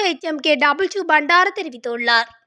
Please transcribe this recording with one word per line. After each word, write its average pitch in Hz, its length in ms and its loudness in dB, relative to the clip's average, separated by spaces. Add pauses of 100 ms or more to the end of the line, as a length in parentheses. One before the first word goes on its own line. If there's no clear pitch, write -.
எச் 339 260 -4
எம் 302 140 -6
கே 311 120 2
டபிள்யூ 302 500 0
பண்டார 330 460 4
தெரிவித்துள்ளார். 240 760 -2 (180)